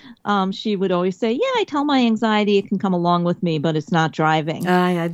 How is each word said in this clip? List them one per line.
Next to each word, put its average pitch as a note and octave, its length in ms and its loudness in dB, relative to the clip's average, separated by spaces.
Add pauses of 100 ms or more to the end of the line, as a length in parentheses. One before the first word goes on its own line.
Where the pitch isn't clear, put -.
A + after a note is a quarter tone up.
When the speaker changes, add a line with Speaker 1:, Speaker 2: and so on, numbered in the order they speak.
(260)
Speaker 1:
Um, G3 260 0
she G#3 240 -4
would F#3 160 -2
always F3+ 260 0
say, A3+ 140 -2
"Yeah, A#4+ 260 -2
I G#4 100 0
tell C#4+ 180 -2
my C#4 200 2
anxiety G#3+ 520 2
it G3 100 -2
can G3 100 -2
come F#3+ 160 -2
along F3 300 2
with F3 180 -2
me, E3 180 0
but D#3 180 0
it's D3+ 140 -6
not D#3+ 200 2
driving." D#3 560 0
Speaker 2:
I, F3+ 360 2
I E3+ 100 -2